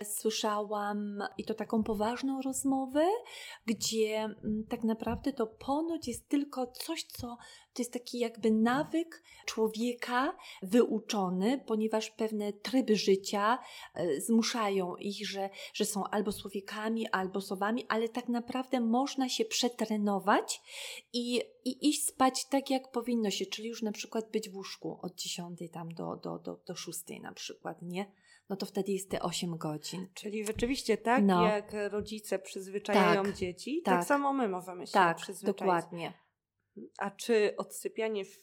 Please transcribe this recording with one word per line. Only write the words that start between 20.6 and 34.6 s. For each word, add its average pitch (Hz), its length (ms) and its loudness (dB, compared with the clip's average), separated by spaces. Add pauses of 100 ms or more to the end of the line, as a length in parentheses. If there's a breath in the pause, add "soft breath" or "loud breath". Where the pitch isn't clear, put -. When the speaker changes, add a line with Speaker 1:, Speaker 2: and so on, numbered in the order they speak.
Speaker 1:
i, 240 240 0 (280)
i 254 240 2
iść 294 180 2
spać 262 420 2
tak, 269 220 2
jak 262 200 0
powinno 233 400 0
się, 190 160 -2
czyli 214 220 -8
już 226 140 -6
na 214 100 0
przykład 220 380 -6
być 208 200 -2
w 185 60 -14
łóżku 185 460 -10
od 180 120 -8
dziesiątej 175 560 -10
tam 170 240 -10
do, 170 220 -6
do, 165 220 -8
do, 175 280 -10
do 180 80 -8
szóstej - 460 -10
na - 120 -12
przykład, - 500 -10
nie? 180 300 -6 (360 soft breath)
No 196 80 -4
to 196 100 -4
wtedy 196 260 -2
jest 190 180 -4
te - 120 -2
osiem 170 360 -2
godzin. 165 560 -6
Speaker 2:
Czyli 214 300 -6
rzeczywiście 226 520 0
tak, 233 280 4
Speaker 1:
No. 180 220 8
Speaker 2:
jak 208 260 0 (180)
rodzice 208 480 -4
przyzwyczajają 196 840 2
Speaker 1:
Tak. 196 140 -2
Speaker 2:
dzieci, 233 480 -6
tak 185 140 4
Speaker 1:
Tak. 175 100 0
Speaker 2:
samo 285 240 4
my 262 160 2
możemy 180 380 -6